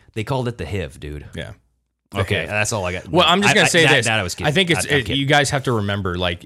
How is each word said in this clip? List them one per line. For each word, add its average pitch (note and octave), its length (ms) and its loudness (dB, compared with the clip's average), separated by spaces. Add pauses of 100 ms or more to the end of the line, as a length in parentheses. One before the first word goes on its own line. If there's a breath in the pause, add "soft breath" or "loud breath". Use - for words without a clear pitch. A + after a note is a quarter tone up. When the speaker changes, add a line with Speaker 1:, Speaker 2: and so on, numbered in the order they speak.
(140 soft breath)
Speaker 1:
They A2 100 -4
called C3 220 -2
it A#2 120 -6
the E2 80 -6
hiv, E2+ 340 -6
dude. D2 340 -12
Speaker 2:
Yeah. C#2 180 -10 (640)
Speaker 1:
Okay, G2 220 -2
Speaker 2:
The F2 60 -2
hiv. D#2+ 80 -8
Speaker 1:
that's G#2 220 -2
all G2+ 120 -4
I F2+ 80 -4
got. F2+ 160 -10
Speaker 2:
Well, E3 180 2
I'm F3+ 160 4
just G3+ 100 4
Speaker 1:
I, - 20 4
Speaker 2:
gonna G3 120 4
Speaker 1:
I, - 20 2
Speaker 2:
say E3+ 180 4
Speaker 1:
that, C3+ 100 6
Speaker 2:
this. A2+ 100 2
Speaker 1:
that A2 140 2
I - 20 -2
was F2 140 -4
kidding. A2+ 120 -2
Speaker 2:
I D3+ 40 0
think F3 180 0
it's, F#2 160 0
Speaker 1:
I, - 40 -8
I'm D3 60 2
Speaker 2:
it, B2 100 0
Speaker 1:
kidding. - 140 -2
Speaker 2:
you C3+ 60 0
guys D3 240 2
have C#3 140 -2
to C3 80 0
remember, G2+ 440 -2
like, F2 300 -2